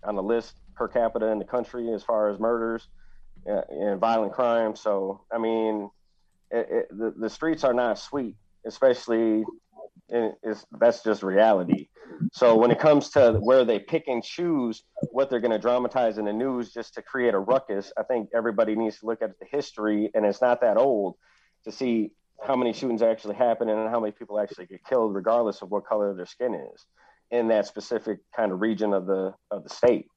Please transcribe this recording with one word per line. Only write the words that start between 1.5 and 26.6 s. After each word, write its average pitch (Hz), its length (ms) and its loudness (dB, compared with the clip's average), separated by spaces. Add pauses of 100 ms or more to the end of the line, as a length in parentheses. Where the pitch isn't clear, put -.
as 104 100 -6
far 107 280 0
as 101 80 -6
murders, 113 480 -4 (640)
uh, 101 200 -2
and 98 320 -4
violent 113 320 0
crime. 117 440 0
So, 98 460 -4 (100)
I 117 60 -6
mean, 110 520 -2 (600)
it, 117 200 -2
it, 110 200 -2
the, 107 260 -6
the 110 140 -6
streets 160 340 -4
are 127 100 2
not 120 240 0
sweet, 131 380 -8 (300)
especially 113 800 2 (640)
in, 113 340 0
it's, 110 220 -6 (140)
that's 117 240 4
just 107 200 0
reality. 95 680 4 (440)
So 117 240 6
when 117 140 6
it 117 100 4
comes 147 300 4
to 120 240 6
where 123 300 6
they 110 140 2
pick 160 300 -4
and 120 160 -2
choose 147 580 -4 (280)
what 135 200 0
they're 123 100 0
gonna 110 180 0
dramatize 120 600 0
in 107 60 -4
the 104 80 -2
news 120 400 -4
just - 220 -12
to 113 80 -12
create 120 320 0
a 98 40 2
ruckus, 101 580 -2
I 110 60 -4
think 113 320 -2
everybody 110 400 0
needs 110 260 -4
to 107 60 -10
look 113 160 -4
at 104 160 -8
the - 80 -20
history, 107 680 -4
and 107 100 0
it's 101 160 0
not 123 220 2
that 110 140 2
old, 110 400 0 (480)
to 110 60 -12
see 113 420 -2 (320)
how 135 120 0
many 123 160 0
shootings 117 300 -2
actually 110 320 0
happen 117 340 2
and 110 220 -2
how 117 100 0
many 107 120 -4
people 104 260 -8
actually 98 280 -6
get 92 180 -20
killed, 113 300 0
regardless 110 460 0
of 92 100 -12
what 101 160 -4
color 104 280 -2
their 90 120 -10
skin 120 280 -6
is 65 320 -14 (440)